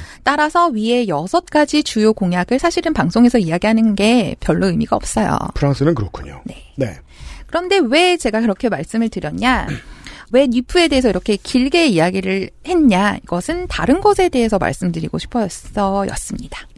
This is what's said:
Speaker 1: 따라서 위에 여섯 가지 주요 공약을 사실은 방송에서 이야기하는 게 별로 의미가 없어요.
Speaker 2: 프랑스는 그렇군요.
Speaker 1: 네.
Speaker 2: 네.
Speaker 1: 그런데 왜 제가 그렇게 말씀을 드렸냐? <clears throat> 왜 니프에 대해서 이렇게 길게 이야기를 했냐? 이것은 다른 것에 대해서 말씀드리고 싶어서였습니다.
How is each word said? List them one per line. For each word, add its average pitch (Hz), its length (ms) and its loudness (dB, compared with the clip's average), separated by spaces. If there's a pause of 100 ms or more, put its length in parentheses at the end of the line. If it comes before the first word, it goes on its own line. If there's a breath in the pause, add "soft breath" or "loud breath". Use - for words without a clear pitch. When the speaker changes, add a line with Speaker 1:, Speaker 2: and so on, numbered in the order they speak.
(220 loud breath)
Speaker 1:
따라서 311 460 2
위에 233 400 0
여섯 180 380 -2
가지 302 360 2
주요 220 300 2
공약을 180 480 0
사실은 339 320 0
방송에서 233 460 4
이야기하는 208 580 2
게 208 420 2
별로 175 300 0
의미가 156 260 0
없어요. - 420 -2 (180)
Speaker 2:
프랑스는 143 420 0
그렇군요. 71 480 -10
Speaker 1:
네. - 180 -16 (140)
Speaker 2:
네. 117 220 -4 (500 loud breath)
Speaker 1:
그런데 359 340 0
왜 330 340 2
제가 220 260 -2
그렇게 240 260 0
말씀을 208 400 -2
드렸냐? 190 580 -2
<clears throat> - 640 -14
왜 262 160 4
니프에 254 400 2
대해서 262 220 2
이렇게 202 280 0
길게 285 520 0
이야기를 190 640 0 (140)
했냐? 208 600 2
이것은 330 420 -6
다른 277 340 0
것에 392 280 4
대해서 226 300 0
말씀드리고 165 600 -4
싶어서였습니다. - 1400 -6 (180)